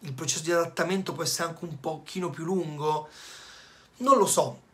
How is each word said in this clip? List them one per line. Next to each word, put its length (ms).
il 120
processo 300
di 100
adattamento 600
può 80
essere 260
anche 160
un 160
pochino 480
più 160
lungo, 640
non 200
lo 80
so 340